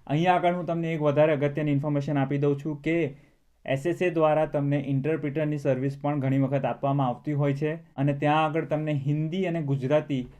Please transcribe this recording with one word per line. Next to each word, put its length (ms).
અહીંયા 260
આગળ 200
હું 120
તમને 280
એક 80
વધારે 320
અગત્યની 380
ઇન્ફોર્મેશન 460
આપી 200
દઉં 200
છું 240
કે 340
એસ 200
એસ 160
એ 80
દ્વારા 360
તમને 320
ઇન્ટરપ્રિટરની 800
સર્વિસ 440
પણ 180
ઘણી 180
વખત 280
આપવામાં 420
આવતી 260
હોય 200
છે, 220
અને 380
ત્યાં 320
આગળ 200
તમને 280
હિન્દી 520
અને 160
ગુજરાતી 640